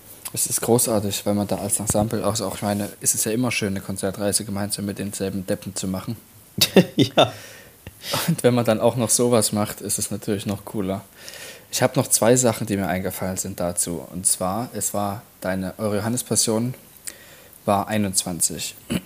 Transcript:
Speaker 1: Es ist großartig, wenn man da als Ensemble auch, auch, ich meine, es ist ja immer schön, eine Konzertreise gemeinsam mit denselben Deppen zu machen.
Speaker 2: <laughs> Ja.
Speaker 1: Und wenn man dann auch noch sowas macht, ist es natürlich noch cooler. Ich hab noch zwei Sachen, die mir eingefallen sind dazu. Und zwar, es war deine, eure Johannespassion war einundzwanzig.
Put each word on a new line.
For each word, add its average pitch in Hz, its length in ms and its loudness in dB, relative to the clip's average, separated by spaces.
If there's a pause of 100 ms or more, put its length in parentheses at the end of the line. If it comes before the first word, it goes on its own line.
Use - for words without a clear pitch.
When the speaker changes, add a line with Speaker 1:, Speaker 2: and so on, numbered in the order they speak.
(320)
Speaker 1:
Es - 160 -2
ist - 120 -2
großartig, 110 640 2
wenn 104 120 2
man 101 100 2
da 95 100 -2
als 98 220 -2
Ensemble 107 480 0
auch, 113 140 0
auch, 95 160 -4
ich - 60 -8
meine, 101 280 -2 (100)
es 127 140 0
ist 113 100 -2
ja 110 80 0
immer 120 200 0
schön, 107 160 0
eine 98 120 -2
Konzertreise 98 640 -2
gemeinsam 101 400 -4
mit 101 140 -4
denselben 98 480 -4
Deppen 98 280 -4
zu - 140 -4
machen. 98 280 -4 (420)
Speaker 2:
<laughs> - 380 6
Ja. - 360 6 (960)
Speaker 1:
Und 160 140 0
wenn 123 100 6
man 120 120 2
dann 110 160 2
auch 113 160 4
noch 117 120 2
sowas 120 440 4
macht, 104 280 0
ist 101 180 -4
es 101 120 -4
natürlich 101 340 -4
noch 98 200 -4
cooler. 98 380 -4 (680)
Ich - 100 0
hab 123 140 2
noch 127 120 2
zwei 117 280 6
Sachen, 117 300 2
die 107 100 0
mir 95 120 0
eingefallen 92 480 -2
sind 95 240 -6
dazu. 87 520 -2
Und 90 140 -6
zwar, 101 480 0
es 107 180 -4
war 101 300 -2 (180)
deine, 92 380 -2
eure 104 180 0
Johannespassion 113 800 0 (880)
war 101 240 2
einundzwanzig. 95 840 -2 (320)